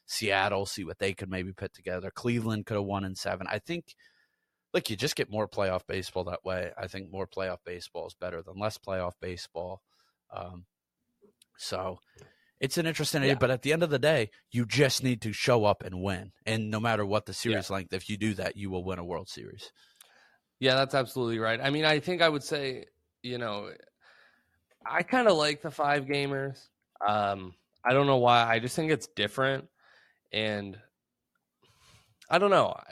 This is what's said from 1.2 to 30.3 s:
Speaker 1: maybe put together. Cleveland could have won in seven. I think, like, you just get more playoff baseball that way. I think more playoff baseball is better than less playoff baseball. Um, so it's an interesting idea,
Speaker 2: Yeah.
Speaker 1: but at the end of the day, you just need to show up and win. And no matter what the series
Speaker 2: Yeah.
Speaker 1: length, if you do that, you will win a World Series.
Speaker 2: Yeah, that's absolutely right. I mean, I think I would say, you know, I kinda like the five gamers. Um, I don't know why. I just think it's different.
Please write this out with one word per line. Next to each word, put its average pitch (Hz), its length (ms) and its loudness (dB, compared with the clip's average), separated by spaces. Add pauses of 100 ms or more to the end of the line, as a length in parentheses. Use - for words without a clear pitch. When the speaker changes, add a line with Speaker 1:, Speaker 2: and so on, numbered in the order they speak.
Speaker 1:
maybe 92 240 -4
put - 180 -10
together. 92 380 -8
Cleveland 113 560 -2
could 107 100 -4
have 101 80 0
won 98 200 -2
in 95 100 -6
seven. 95 340 -6
I 104 100 -4
think, - 360 -8 (800)
like, 180 160 0
you 104 60 -4
just 131 200 -2
get 117 140 -2
more 104 180 -2
playoff 92 380 -2
baseball 92 380 -6
that 87 200 -8
way. 92 320 -4
I 95 120 -8
think 95 220 -12
more 95 160 -6
playoff 92 380 -6
baseball 87 420 -10
is 87 140 -16
better 87 220 -8
than 92 160 -14
less 107 180 -2
playoff 92 420 -4
baseball. 90 640 -10 (500)
Um, 92 360 -12 (920)
so 92 440 -6 (580)
it's 135 180 -2
an 170 80 2
interesting 156 380 0
idea, 135 100 6
Speaker 2:
Yeah. 131 60 2
Speaker 1:
but 123 120 4
at 127 120 0
the 143 100 2
end 165 100 2
of 170 60 4
the 143 100 2
day, 135 320 4 (200)
you 120 160 0
just 127 360 4
need 127 200 0
to 110 100 -4
show 120 320 4
up 101 180 4
and 92 200 -8
win. 95 300 -4 (120)
And 110 260 -2
no 110 80 -2
matter 107 280 0
what 104 180 0
the 98 80 -10
series 98 380 -2
Speaker 2:
Yeah. 98 60 -2
Speaker 1:
length, 92 180 -6
if 95 160 -6
you 104 80 -4
do 107 160 0
that, 92 220 -4
you 98 120 -6
will 90 160 -4
win 92 140 -4
a 87 60 -10
World 87 260 -8
Series. - 420 -14 (840)
Speaker 2:
Yeah, 131 160 4
that's 135 200 2
absolutely 120 440 0
right. 113 200 0
I 135 120 0
mean, 151 160 0
I 151 140 4
think 180 200 -4
I 165 80 6
would 147 140 0
say, 139 420 -6 (380)
you 123 160 -6
know, 104 340 -6 (1120)
I 165 200 0
kinda 240 280 6
like 151 300 4
the 160 80 -4
five 143 340 2
gamers. 139 640 -2 (320)
Um, 101 540 0 (280)
I 123 120 4
don't 139 120 6
know 135 120 6
why. 120 260 8
I 113 140 4
just 123 180 -4
think 156 160 0
it's 127 140 0
different. 135 640 -2 (600)